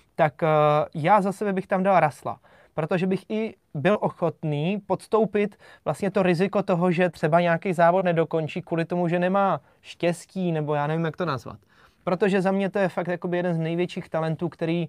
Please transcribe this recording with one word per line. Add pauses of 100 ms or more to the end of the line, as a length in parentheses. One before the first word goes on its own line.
(160)
tak,
eh, (460)
já
za
sebe
bych
tam
dal
Russella. (340)
Protože
bych
i (180)
byl
ochotný
podstoupit (300)
vlastně
to
riziko
toho,
že
třeba
nějaký
závod
nedokončí
kvůli
tomu,
že
nemá (200)
štěstí,
nebo
já
nevím,
jak
to
nazvat. (460)
Protože
za
mě
to
je
fakt
jakoby
jeden
z
největších
talentů,
který